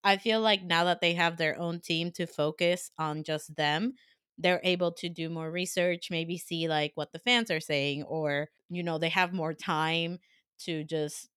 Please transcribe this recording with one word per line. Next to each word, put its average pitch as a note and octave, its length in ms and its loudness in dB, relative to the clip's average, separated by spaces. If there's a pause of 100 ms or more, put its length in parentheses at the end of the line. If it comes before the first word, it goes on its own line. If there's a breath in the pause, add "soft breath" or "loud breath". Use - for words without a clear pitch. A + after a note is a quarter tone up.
I G3 140 6
feel A3 220 2
like G#3 220 4
now E3+ 220 4
that F3 160 4
they E3+ 140 4
have E3+ 240 2
their D#3 200 0
own E3+ 220 -2
team E3+ 320 -2
to E3+ 140 -2
focus E3+ 720 0
on D#3 260 -2
just D#3 320 -6
them, D#3 380 0 (420 soft breath)
they're F3+ 260 2
able F3+ 300 2
to E3+ 160 -8
do E3 220 -6
more D#3+ 200 -6
research, F3 600 -2
maybe E3+ 260 -2
see, E3 320 -4
like, D3+ 260 0
what D3+ 180 -6
the E3 80 -12
fans A#3 300 2
are D#3+ 80 0
saying, C#3+ 440 0
or, D3+ 480 -2 (180)
you F3 140 -4
know, E3 160 -2
they E3 100 0
have F3+ 240 2
more E3 220 -2
time E3 640 0 (420 soft breath)
to D#3+ 220 -4
just D3+ 540 -4